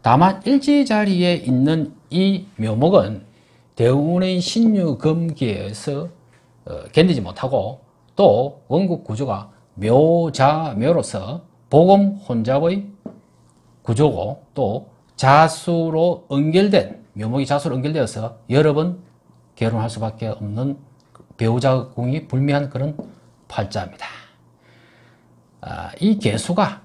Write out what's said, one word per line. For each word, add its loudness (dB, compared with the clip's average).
다만 4
일지 2
자리에 2
있는 0
이 0
묘목은 2
대운의 2
신유금기에서, -2
어, -14
견디지 2
못하고 -6
또 2
원국 -2
구조가 -8
묘자묘로서 0
복음 6
혼잡의 -2
구조고 -2
또 -4
자수로 2
연결된, 0
묘목이 -4
자수로 -2
연결되어서 -4
여러 4
번 -2
결혼할 -2
수밖에 -8
없는 -6
배우자 0
궁이 -6
불미한 0
그런 -6
팔자입니다. -8
아, -12
이 2
개수가 -2